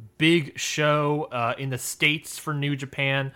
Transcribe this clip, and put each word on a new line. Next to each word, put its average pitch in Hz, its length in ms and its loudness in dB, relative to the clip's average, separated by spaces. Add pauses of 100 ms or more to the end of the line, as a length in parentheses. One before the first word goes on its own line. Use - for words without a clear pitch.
(180)
big 160 420 4
show, 151 720 0
uh, 120 260 0
in 135 120 -6
the 127 100 -4
States - 600 -2
for 156 140 -4
New 143 220 0
Japan. 139 600 -2